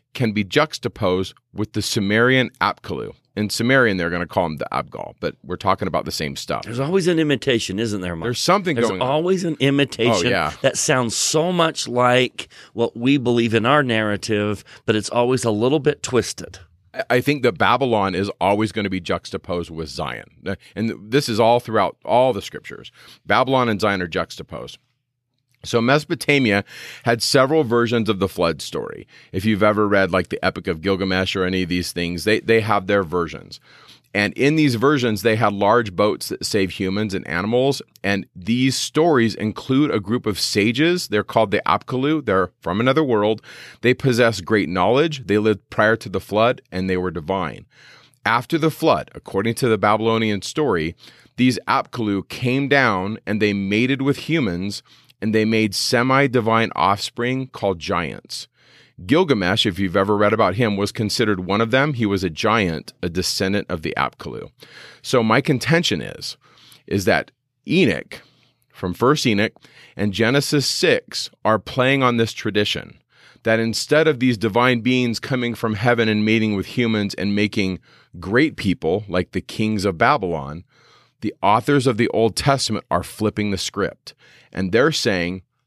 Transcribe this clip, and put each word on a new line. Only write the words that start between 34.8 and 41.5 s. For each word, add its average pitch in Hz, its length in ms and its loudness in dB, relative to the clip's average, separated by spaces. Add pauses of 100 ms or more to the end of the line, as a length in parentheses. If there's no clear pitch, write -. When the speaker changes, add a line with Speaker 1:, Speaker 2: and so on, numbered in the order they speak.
Speaker 1:
they 113 140 2
had 107 180 0
large 104 420 2
boats 101 320 0
that - 160 -8
save 98 280 0
humans 98 420 -4
and - 120 -6
animals. 117 540 0 (220)
And 98 240 -2 (100)
these 120 400 0
stories 143 580 2
include 131 560 -2
a 107 100 0
group 110 260 -4
of 104 120 -2
sages. 135 680 0
They're 104 160 0
called 110 260 2